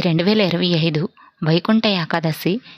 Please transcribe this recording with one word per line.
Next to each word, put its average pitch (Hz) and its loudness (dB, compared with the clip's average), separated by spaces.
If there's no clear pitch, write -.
రెండు 170 2
వేల 214 2
ఇరవై 175 0
ఐదు 151 -2
వైకుంఠ 196 2
ఏకాదశి 160 -2